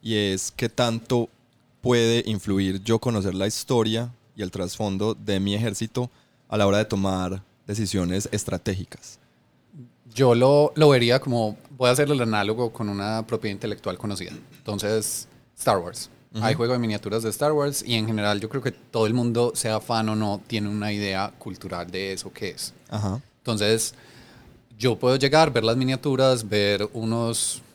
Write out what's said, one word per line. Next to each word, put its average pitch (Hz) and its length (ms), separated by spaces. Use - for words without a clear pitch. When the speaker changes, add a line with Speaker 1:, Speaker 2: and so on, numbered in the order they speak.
Speaker 1:
y 113 140
es 98 380
qué 120 140
tanto 117 600
puede 117 460
influir 98 560
yo 113 160
conocer 101 360
la 95 120
historia 113 640
y 107 60
el 92 80
trasfondo 98 640
de 101 260
mi 101 140
ejército 113 560
a 107 80
la 104 100
hora 98 120
de 107 60
tomar 95 580
decisiones 101 680
estratégicas. - 840
Speaker 2:
Yo 123 200
lo, 139 400
lo 151 140
vería 123 320
como, 120 360
voy 123 120
a 123 40
hacer 143 180
el 143 100
análogo 110 520
con 107 160
una 104 380
propiedad 107 280
intelectual 98 440
conocida. 95 340
Entonces, 104 720
Star 104 220
Wars. 87 320
Speaker 1:
Ujú. 110 100
Speaker 2:
Hay 110 100
juego 117 180
de 123 60
miniaturas 110 440
de 110 80
Star 147 220
Wars 143 340
y 120 80
en 110 120
general 104 340
yo 107 80
creo 131 140
que 120 100
todo - 340
el 110 80
mundo, 120 400
sea 110 260
fan 113 280
o 107 80
no, 104 300
tiene 104 220
una 104 240
idea 101 460
cultural 90 520
de 95 220
eso 95 200
que 98 180
es. - 220
Speaker 1:
Ajá. 107 300
Speaker 2:
Entonces, 110 560
yo 117 200
puedo 127 180
llegar, 143 360
ver 117 120
las 113 120
miniaturas, 131 720
ver 101 440
unos 113 680